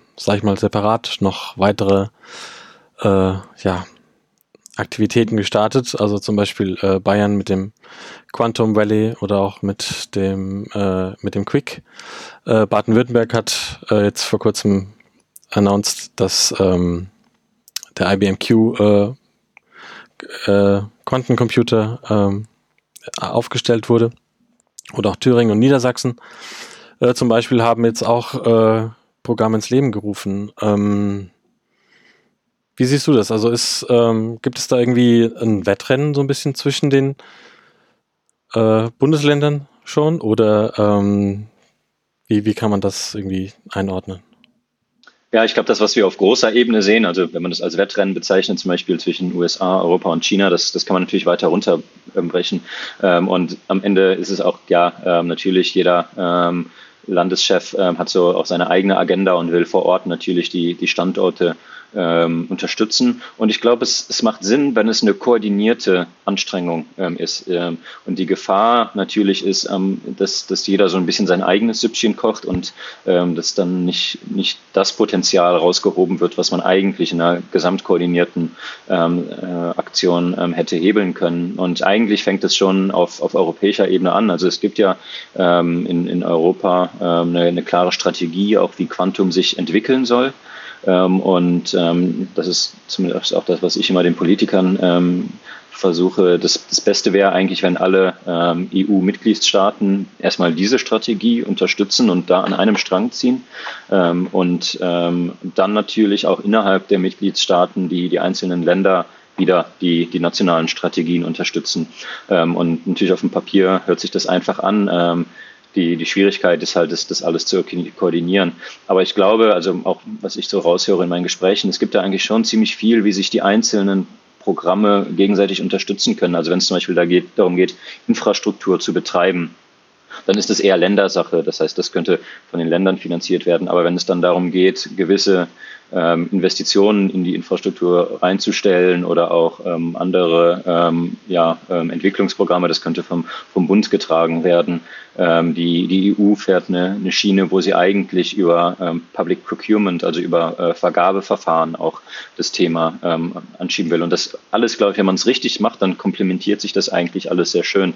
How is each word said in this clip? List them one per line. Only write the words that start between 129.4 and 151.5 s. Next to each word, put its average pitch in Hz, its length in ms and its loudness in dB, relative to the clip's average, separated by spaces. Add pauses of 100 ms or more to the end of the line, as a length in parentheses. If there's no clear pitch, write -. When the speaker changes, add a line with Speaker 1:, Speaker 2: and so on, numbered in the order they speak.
Speaker 2:
dann 101 120 2
ist 101 100 -2
es 107 120 0
eher 95 160 4
Ländersache. 90 680 2
Das - 160 -4
heißt, - 180 -2
das 90 140 -4
könnte 87 300 0 (300)
von 87 100 -6
den 82 80 -2
Ländern 95 300 2
finanziert 85 460 -4
werden. 98 220 0
Aber 87 160 2
wenn 87 140 0
es - 100 -6
dann 90 160 0
darum 90 300 2
geht, 92 440 2
gewisse, 92 520 2 (440)
ähm, 85 380 0
Investitionen 98 800 2
in 92 140 -2
die 87 100 -2
Infrastruktur 87 880 -2
reinzustellen 92 800 2
oder 85 280 0
auch, 82 340 0
ähm, 85 300 -4
andere, 87 680 2
ähm, 85 500 0 (100)
ja, 82 320 0 (100)
ähm, 85 220 -2
Entwicklungsprogramme, 90 800 0
das 80 120 -2
könnte 85 220 -4
vom, 85 220 -4 (280)
vom 92 140 2
Bund 104 240 2
getragen 82 540 0
werden. 87 360 2 (360)
Ähm, 82 380 2
die, 85 320 0
die 95 220 2
E 101 100 2
U 104 160 4
fährt 92 340 0
eine, 92 300 -2
eine 92 140 -4
Schiene, 95 400 0
wo 95 80 2
sie 90 140 0
eigentlich 92 640 0
über, 87 440 2
ähm, 85 220 -4 (100)
Public 87 320 -4
Procurement, 101 580 -2
also 85 180 -2
über, 85 380 -2
äh, 85 160 0
Vergabeverfahren 87 1000 0